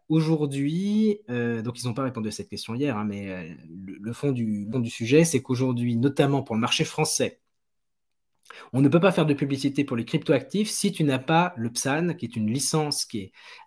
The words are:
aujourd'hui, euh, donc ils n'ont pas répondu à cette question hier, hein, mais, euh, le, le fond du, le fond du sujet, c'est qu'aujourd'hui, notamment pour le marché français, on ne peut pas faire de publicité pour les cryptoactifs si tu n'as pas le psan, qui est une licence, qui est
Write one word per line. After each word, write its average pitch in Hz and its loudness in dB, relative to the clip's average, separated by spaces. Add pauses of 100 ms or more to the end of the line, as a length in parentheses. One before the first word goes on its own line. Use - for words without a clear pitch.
aujourd'hui, 160 2
euh, 120 -2
donc 120 -6
ils 127 -4
n'ont 110 -4
pas 139 -2
répondu 117 -4
à 104 -4
cette - -10
question 113 -10
hier, 135 -2
hein, 104 -4
mais, 101 -6
euh, 85 -10 (320)
le, 92 -14
le 110 -8
fond 143 -2
du, 107 -2
le 107 -8
fond 127 -2
du 117 -2
sujet, 127 4
c'est 147 2
qu'aujourd'hui, 120 0
notamment 139 2
pour 113 -4
le 110 2
marché 123 0
français, 151 -2 (1300)
on 131 2
ne 143 8
peut 165 6
pas 185 6
faire 170 4
de 151 4
publicité 139 0
pour 131 -2
les 117 -2
cryptoactifs 170 0
si 202 0
tu 165 0
n'as 135 2
pas 165 2
le 113 -4
psan, 151 -2
qui 139 -8
est 110 -8
une 107 0
licence, 147 0
qui - -8
est 98 -12 (360)